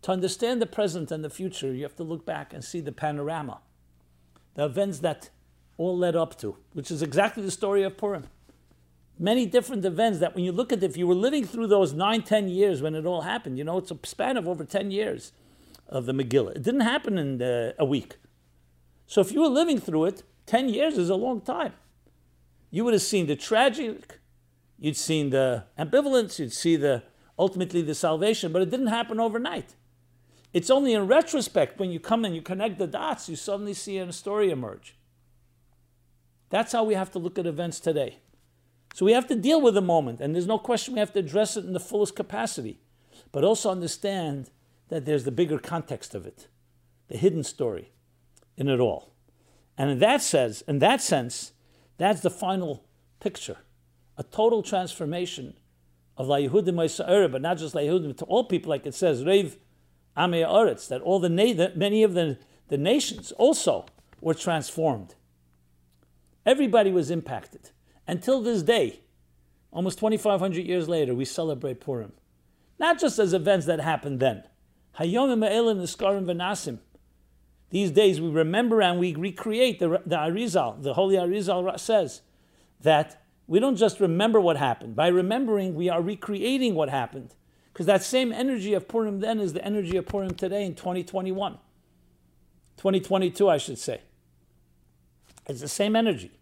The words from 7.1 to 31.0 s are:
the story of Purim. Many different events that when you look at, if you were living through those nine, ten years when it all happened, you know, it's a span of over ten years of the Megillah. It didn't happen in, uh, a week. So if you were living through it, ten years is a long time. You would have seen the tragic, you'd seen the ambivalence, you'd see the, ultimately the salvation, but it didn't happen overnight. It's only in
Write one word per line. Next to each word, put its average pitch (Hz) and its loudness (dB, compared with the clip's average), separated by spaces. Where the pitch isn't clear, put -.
the 190 -4
story 196 0
of 190 -6
Purim. 196 -4
Many 226 0
different 240 0
events 190 0
that 170 0
when 180 -2
you 180 -2
look 214 -2
at, 196 0
if 151 -2
you 175 -2
were 180 4
living 254 0
through 226 -6
those 190 4
nine, 202 0
ten 214 0
years 180 0
when 156 -4
it 156 -6
all 180 -2
happened, 156 -6
you 143 -6
know, 165 -4
it's 185 -8
a 151 -12
span - -4
of 175 -4
over 160 -6
ten 202 -4
years 196 -6
of 131 -4
the 131 -2
Megillah. 131 0
It 143 -8
didn't 247 0
happen 240 0
in, 139 -2
uh, 120 -2
a 156 2
week. 135 -2
So - 2
if 190 2
you 277 0
were 320 6
living 285 2
through 160 0
it, 196 -4
ten 254 0
years 277 0
is 175 2
a 196 2
long 226 -2
time. 294 -6
You 196 -2
would 240 4
have 202 4
seen 185 0
the 147 0
tragic, 233 0
you'd 147 -4
seen 151 -2
the 127 0
ambivalence, 240 0
you'd 127 -6
see 170 2
the, 139 0
ultimately 180 0
the 151 -4
salvation, 175 0
but 180 2
it 170 0
didn't 254 0
happen 226 -2
overnight. 233 -4
It's 170 0
only 262 4
in 202 2